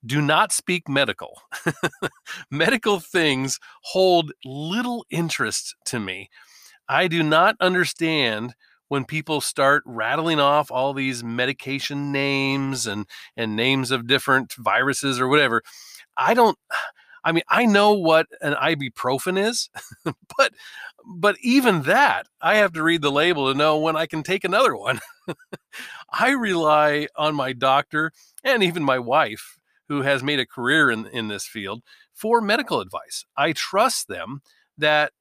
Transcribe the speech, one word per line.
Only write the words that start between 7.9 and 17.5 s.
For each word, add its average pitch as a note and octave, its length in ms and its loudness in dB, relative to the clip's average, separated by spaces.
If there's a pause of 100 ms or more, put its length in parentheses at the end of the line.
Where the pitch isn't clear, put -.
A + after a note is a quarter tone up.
when C#3 180 -4
people D3+ 360 -4
start C#3 440 2
rattling C#3 540 -2
off C#3+ 320 4
all C3 220 -2
these C3 300 -4
medication C3+ 880 -4
names C3+ 720 -2
and, G#2 220 -6 (280)
and A2+ 200 -4
names B2+ 360 0
of A#2+ 160 -4
different C3 460 0
viruses B2 640 -2
or B2+ 80 0
whatever. C3 360 2 (520)
I C#3+ 180 2
don't, A#3 240 4 (640)
I E3 80 0
mean, E3 180 2
I A#3+ 160 2